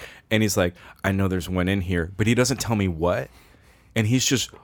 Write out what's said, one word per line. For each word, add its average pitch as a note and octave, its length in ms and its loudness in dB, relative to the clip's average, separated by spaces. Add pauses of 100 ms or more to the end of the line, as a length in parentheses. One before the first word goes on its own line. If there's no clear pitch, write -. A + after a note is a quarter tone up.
(300)
and A2 120 2
he's G#2 140 0
like, F2+ 160 2 (320)
"I G2 80 2
know G2 160 2
there's F2+ 220 -4
one F2+ 180 0
in G2 140 0
here," F2 340 -2
but G2+ 100 0
he A#2+ 80 4
doesn't B2 240 2
tell A2+ 180 -4
me G2 120 2
what, F2 400 -2 (680)
and A2 120 2
he's B2 180 2
just C3 260 0 (140)